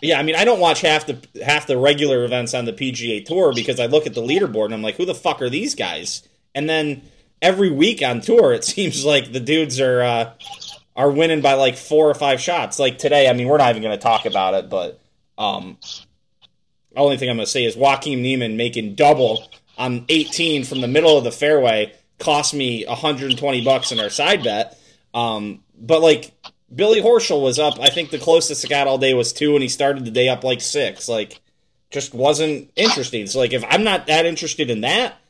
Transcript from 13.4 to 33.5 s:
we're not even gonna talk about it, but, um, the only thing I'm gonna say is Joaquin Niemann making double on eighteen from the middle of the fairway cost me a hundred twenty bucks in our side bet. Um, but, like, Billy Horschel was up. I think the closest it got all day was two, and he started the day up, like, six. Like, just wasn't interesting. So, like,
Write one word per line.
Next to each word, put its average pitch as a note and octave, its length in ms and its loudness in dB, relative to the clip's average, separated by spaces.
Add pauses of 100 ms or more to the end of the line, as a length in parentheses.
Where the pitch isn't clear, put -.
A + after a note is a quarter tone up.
we're D3 100 4
not C3 120 6
even A2 140 0
gonna G#2+ 140 -4
talk A2+ 280 0
about G2 300 0
it, F#2+ 120 -2
but, F2+ 320 -6 (380)
um, G2+ 400 -6 (1120)
the C3 100 -2
only C#3+ 160 2
thing B2+ 120 -4
I'm A#2 80 -2
gonna G#2+ 80 -4
say B2 200 -2
is A2+ 120 -4
Joaquin C3+ 460 0
Niemann A#2+ 340 -2
making A2+ 380 -4
double C3 520 4 (300)
on B2 320 -6
eighteen D#3 560 -2
from C3 160 -8
the A#2+ 60 -4
middle D3+ 300 6
of B2+ 60 0
the C#3+ 80 -4
fairway B2 600 2 (240)
cost D3 360 -2
me B2 300 -4
a A#2+ 120 -8
hundred C#3 420 -4
twenty C3+ 260 -2
bucks C3 300 0
in A2+ 80 -4
our G#2 80 -4
side D#3+ 340 -2
bet. A2 340 -4 (360)
Um, A2 500 -6 (140)
but, D#3+ 240 2
like, D#3 320 2 (420)
Billy G#3 260 2
Horschel G#3 400 2
was C3 160 0
up. D3 220 0
I - 80 2
think E3 220 -2
the C#3+ 100 -8
closest E3 460 2
it - 40 -6
got C#3 180 0
all C3+ 100 0
day C3 160 2
was A#2+ 180 0
two, D3 220 0
and C#3+ 100 2
he B2 60 -4
started C#3 340 -2
the A#2 80 -8
day B2 160 2
up, B2 160 -2
like, B2+ 160 -2
six. - 480 -6
Like, A2+ 320 -6 (500)
just - 240 -8
wasn't C#3+ 640 0
interesting. B2+ 520 -2
So, B2+ 120 -4
like, B2 140 0